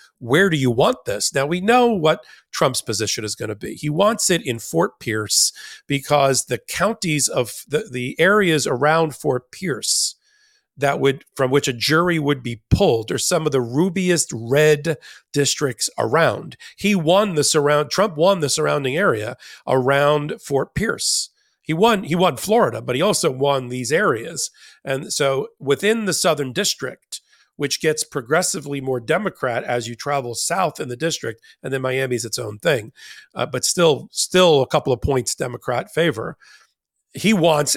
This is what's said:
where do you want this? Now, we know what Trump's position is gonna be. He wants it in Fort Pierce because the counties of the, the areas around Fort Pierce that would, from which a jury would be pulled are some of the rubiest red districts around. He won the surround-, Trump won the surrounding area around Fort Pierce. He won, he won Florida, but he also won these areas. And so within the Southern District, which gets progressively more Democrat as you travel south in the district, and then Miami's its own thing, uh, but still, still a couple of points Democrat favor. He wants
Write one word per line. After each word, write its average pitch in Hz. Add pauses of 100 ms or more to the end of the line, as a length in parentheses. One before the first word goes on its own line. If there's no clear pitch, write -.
(200)
where 151
do 165
you 131
want 160
this? 104
Now, 139
we 170
know 240
what 160 (260)
Trump's 131
position 107
is 107
gonna 107
be. 107
He 147
wants 202
it 170
in 117
Fort 170
Pierce 107 (340)
because 139
the 123
counties 170
of -
the, -
the 127
areas 170
around 151
Fort 131
Pierce - (640)
that 139
would, 139 (100)
from 131
which 139
a 139
jury 160
would 143
be 117
pulled 117
are 131
some 160
of 156
the 135
rubiest 165
red 147 (360)
districts 139
around. 117 (200)
He 202
won 185
the 147
surround-, 147
Trump 185
won 180
the 147
surrounding 147
area 127 (300)
around 143
Fort -
Pierce. - (320)
He -
won, 202
he 143
won 165
Florida, 180
but 123
he 143
also 180
won 135
these 123
areas. 120 (360)
And 135
so 135 (100)
within 202
the 180
Southern 143
District, - (360)
which 143
gets 156
progressively 143
more 127
Democrat 131
as 123
you 117
travel 131
south 170
in 147
the 123
district, 135 (200)
and 131
then 135
Miami's 127
its 110
own 107
thing, 127 (420)
uh, 120
but -
still, 151
still 170
a 123
couple 139
of 113
points 131
Democrat 123
favor. 156 (760)
He 220
wants 156